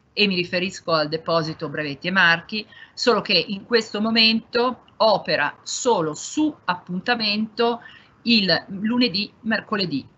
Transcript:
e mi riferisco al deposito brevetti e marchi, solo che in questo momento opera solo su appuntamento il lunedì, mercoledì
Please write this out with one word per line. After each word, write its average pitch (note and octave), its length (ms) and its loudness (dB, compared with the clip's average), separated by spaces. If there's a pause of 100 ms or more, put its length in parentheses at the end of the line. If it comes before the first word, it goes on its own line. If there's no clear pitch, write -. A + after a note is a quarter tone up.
(100)
e G3+ 160 0
mi F#3+ 80 0
riferisco F3 580 -2
al D3+ 180 0
deposito D#3+ 580 -4
brevetti C#3+ 400 -6
e F#3 40 -4
marchi, F3+ 540 2 (280)
solo A3 260 2
che G3+ 140 -2
in G3 320 -2
questo A3 340 0
momento A3+ 840 2 (120)
opera D#3+ 640 2
solo E3+ 520 0
su D4+ 360 -2 (140)
appuntamento G#3+ 1200 -2 (400)
il G3+ 460 2
lunedì, G#3 640 -2 (100)
mercoledì G3 760 -4